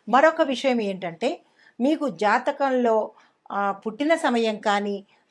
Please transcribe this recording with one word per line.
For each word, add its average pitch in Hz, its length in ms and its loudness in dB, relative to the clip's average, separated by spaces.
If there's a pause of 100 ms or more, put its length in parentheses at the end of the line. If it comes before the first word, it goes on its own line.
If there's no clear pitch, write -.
మరొక 311 340 4
విషయం 254 380 0
ఏంటంటే 196 600 -6 (400)
మీకు 294 280 0
జాతకంలో, 233 1040 0 (420)
ఆ, 202 200 -2
పుట్టిన 220 420 -2
సమయం 233 440 0
కానీ 202 460 -2 (260)